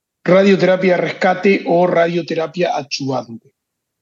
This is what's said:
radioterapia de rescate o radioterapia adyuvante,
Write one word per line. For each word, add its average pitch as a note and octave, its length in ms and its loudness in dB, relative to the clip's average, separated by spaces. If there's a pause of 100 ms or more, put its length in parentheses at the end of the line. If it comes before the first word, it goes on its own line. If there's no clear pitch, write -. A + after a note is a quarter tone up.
(240)
radioterapia F#3 720 2
de E3 60 -2
rescate F#3 640 0
o E3+ 200 2
radioterapia E3+ 880 -2
adyuvante, C3 800 -8 (480)